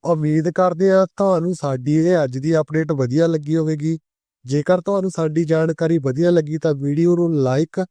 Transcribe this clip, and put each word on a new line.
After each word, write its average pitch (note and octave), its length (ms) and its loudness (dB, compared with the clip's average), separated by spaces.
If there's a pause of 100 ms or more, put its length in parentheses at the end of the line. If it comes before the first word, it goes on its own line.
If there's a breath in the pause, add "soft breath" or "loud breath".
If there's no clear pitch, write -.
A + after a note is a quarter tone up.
ਉਮੀਦ D#3 460 0
ਕਰਦੇ F3+ 400 2
ਹਾਂ F#3+ 160 4 (100)
ਤੁਹਾਨੂੰ F#3 380 0
ਸਾਡੀ C#3 420 -2
ਇਹ E3 280 2
ਅੱਜ B2+ 140 -6
ਦੀ D#3+ 180 0
ਅਪਡੇਟ D#3 360 -2
ਵਧੀਆ C3+ 340 0
ਲੱਗੀ D#3 300 -2
ਹੋਵੇਗੀ। D#3 420 -2 (460)
ਜੇਕਰ D3 360 0
ਤੁਹਾਨੂੰ F#3+ 300 -2
ਸਾਡੀ D#3+ 340 -2
ਜਾਣਕਾਰੀ D#3+ 540 0
ਵਧੀਆ C#3 320 0
ਲੱਗੀ D#3+ 280 0
ਤਾਂ D3+ 160 0
ਵੀਡੀਓ D3 420 0
ਨੂੰ E3+ 180 0
ਲਾਈਕ C#3+ 560 -2